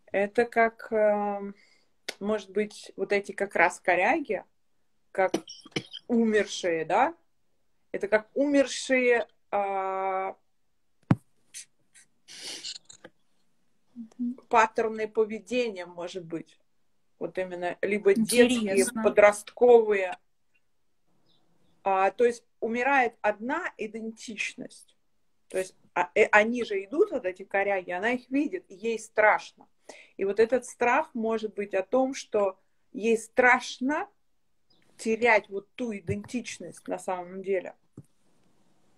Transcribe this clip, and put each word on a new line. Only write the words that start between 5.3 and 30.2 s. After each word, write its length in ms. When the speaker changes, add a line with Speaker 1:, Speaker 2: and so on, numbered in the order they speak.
Speaker 1:
умершие, 760
да? 280
Это 160
как 260
умершие, 920
а, 840
паттерны 580
поведения, 800
может 380
быть. 340
Вот 180
именно 440
либо 320
детские, 720
Speaker 2:
Интересно. 160
Speaker 1:
подростковые. 1160
А, 260
то 140
есть 200
умирает 600
одна 580
идентичность. 1160
То 100
есть, 180
а, 200
э, 180
они 320
же 200
идут, 280
вот 140
эти 180
коряги, 480
она 200
их 180
видит, 400
и 60
ей 220
страшно. 680
И 80